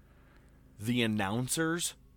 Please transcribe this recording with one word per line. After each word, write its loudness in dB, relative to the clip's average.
The 0
announcers 0